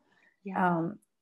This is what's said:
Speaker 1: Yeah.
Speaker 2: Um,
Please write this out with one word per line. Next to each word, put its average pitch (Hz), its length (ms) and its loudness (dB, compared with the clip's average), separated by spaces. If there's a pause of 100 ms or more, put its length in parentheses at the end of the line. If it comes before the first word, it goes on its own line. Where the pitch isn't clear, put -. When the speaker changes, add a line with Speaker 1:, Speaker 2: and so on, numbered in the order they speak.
(440)
Speaker 1:
Yeah. 185 340 0
Speaker 2:
Um, 165 220 -4 (220)